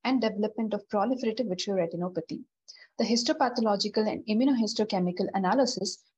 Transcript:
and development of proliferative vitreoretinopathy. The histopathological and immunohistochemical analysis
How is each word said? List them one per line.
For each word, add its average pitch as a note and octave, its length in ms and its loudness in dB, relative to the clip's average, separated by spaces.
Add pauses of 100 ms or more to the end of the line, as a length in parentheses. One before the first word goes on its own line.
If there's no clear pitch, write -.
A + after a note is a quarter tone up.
and B3+ 160 2
development G#3+ 520 -2
of G#3 160 -4
proliferative A3 600 0
vitreoretinopathy. F3+ 920 -2 (560)
The A#3 60 0
histopathological A3 1040 0
and - 160 -6
immunohistochemical G#3+ 1080 2
analysis G3 640 0 (200)